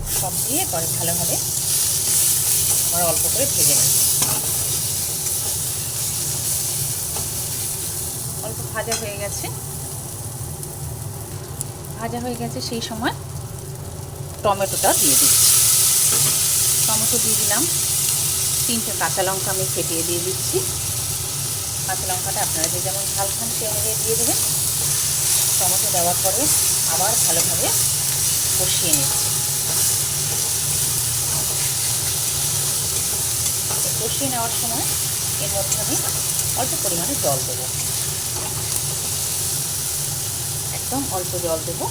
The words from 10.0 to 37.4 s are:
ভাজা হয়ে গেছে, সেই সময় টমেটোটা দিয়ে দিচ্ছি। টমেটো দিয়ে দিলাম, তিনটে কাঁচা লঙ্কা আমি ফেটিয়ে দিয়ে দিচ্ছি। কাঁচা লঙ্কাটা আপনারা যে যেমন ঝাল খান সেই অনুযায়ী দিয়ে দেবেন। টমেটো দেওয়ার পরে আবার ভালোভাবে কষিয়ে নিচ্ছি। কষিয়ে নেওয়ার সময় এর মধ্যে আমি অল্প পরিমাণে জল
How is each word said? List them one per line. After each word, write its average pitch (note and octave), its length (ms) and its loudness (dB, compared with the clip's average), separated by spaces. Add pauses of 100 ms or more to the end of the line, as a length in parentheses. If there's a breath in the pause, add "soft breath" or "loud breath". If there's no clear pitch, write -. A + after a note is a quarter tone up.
ভাজা A3+ 260 -4
হয়ে B3 180 -4
গেছে, A#3 160 -4 (100)
সেই A3+ 200 -4
সময় A#3+ 260 -2 (1300)
টমেটোটা G3 480 4 (100)
দিয়ে C#3+ 200 6
দিচ্ছি। - 280 8 (1400)
টমেটো A3+ 380 2
দিয়ে A3 160 2
দিলাম, G#3 220 2 (1000)
তিনটে A3+ 360 0
কাঁচা F3+ 280 0
লঙ্কা F#3+ 260 -2
আমি F#3+ 100 0 (100)
ফেটিয়ে E3 340 0
দিয়ে F3 180 0
দিচ্ছি। F#3+ 300 -2 (1300)
কাঁচা A#3+ 240 -2
লঙ্কাটা F#3+ 360 -2
আপনারা - 260 0
যে F3+ 140 -2
যেমন - 180 -2 (100)
ঝাল G3 220 0
খান A3+ 200 -4
সেই A3 160 -2
অনুযায়ী A3 300 0
দিয়ে A3+ 180 2
দেবেন। - 180 2 (1200)
টমেটো - 360 2
দেওয়ার F3 300 4
পরে G3 180 4 (520)
আবার G3+ 180 2 (140)
ভালোভাবে - 420 2 (880)
কষিয়ে - 420 2
নিচ্ছি। - 300 0 (4000)
কষিয়ে C4+ 320 0
নেওয়ার A3+ 280 -2
সময় A#3 240 -2 (600)
এর - 100 -2
মধ্যে - 300 0
আমি D#4+ 120 0 (640)
অল্প B3+ 120 0 (120)
পরিমাণে F3 300 0 (100)
জল C#3 140 4 (100)